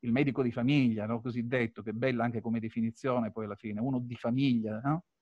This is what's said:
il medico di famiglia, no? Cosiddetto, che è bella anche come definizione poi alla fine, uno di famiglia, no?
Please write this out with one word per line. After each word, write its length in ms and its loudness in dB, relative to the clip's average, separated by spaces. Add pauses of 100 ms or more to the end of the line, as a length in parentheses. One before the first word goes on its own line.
il 80 0
medico 320 2
di 80 -2
famiglia, 540 4
no? 140 -2
Cosiddetto, 600 -2
che 80 -6
è 40 -4
bella 280 0
anche 180 -2
come 200 -2
definizione 720 -2
poi 140 -6
alla 100 -6
fine, 240 -8
uno 180 0
di 160 -6
famiglia, 680 2
no? 220 0 (160)